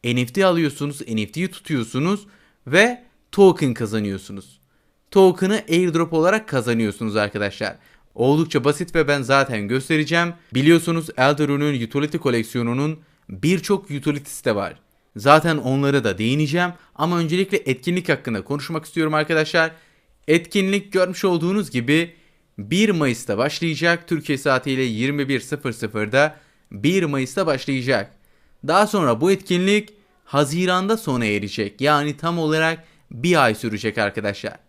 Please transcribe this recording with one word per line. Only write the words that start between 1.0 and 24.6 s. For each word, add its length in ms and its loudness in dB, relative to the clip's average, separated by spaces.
N 180 -2
F 60 -18
T'yi 200 -6
tutuyorsunuz 760 -4
ve 360 2
token 420 4
kazanıyorsunuz. 880 -6
Token'ı 580 4
airdrop 440 2
olarak 340 2
kazanıyorsunuz 680 -2
arkadaşlar. 600 -2
Oldukça 480 2
basit 320 -2
ve 120 4
ben 140 2
zaten 460 0
göstereceğim. 680 0
Biliyorsunuz 640 2
Elder 300 2
Rune'un 360 0
utility 340 -4
koleksiyonunun 840 -2
birçok 600 -2
utility'si 540 -6
de 100 2
var. 180 -4
Zaten 420 4
onlara 460 0
da 140 0
değineceğim 520 0
ama 220 -2
öncelikle 400 0
etkinlik 520 -2
hakkında 340 -2
konuşmak 420 -8
istiyorum 280 -2
arkadaşlar. 580 0
Etkinlik 680 0
görmüş 320 0
olduğunuz 460 0
gibi 440 0
bir 320 2
Mayıs'ta 480 -2
başlayacak. 720 -2
Türkiye 300 -2
saatiyle 440 0